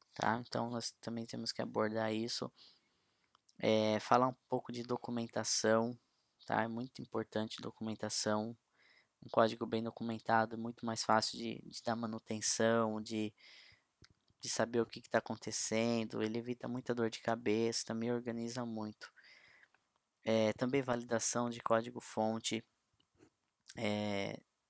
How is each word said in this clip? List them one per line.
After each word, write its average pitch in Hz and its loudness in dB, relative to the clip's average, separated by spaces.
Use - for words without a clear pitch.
tá? 117 0
Então 117 -2
nós 117 -4
também 113 -6
temos 117 -6
que - -6
abordar 110 0
isso. 113 -2
É, 110 4
falar 123 4
um 127 -2
pouco 127 -2
de 120 -6
documentação, 117 0
tá? 110 0
É 113 -2
muito 120 -8
importante 110 -4
documentação. 110 -2
Um - -18
código 117 4
bem 113 0
documentado 113 0
é - -6
muito 117 -8
mais 113 -2
fácil 110 4
de, 117 -6
de - -12
dar 117 0
manutenção, 113 2
de, 107 -2
de - -6
saber 117 2
o 113 4
que 120 -12
que - -20
tá 117 2
acontecendo, 113 0
ele 110 -2
evita 120 -6
muita 123 -4
dor 117 0
de - -8
cabeça, 113 0
também 113 -2
organiza 117 -4
muito. 107 -8
É, 110 4
também 135 2
validação 120 0
de 117 -8
código 117 0
fonte 110 -2
é, 104 -2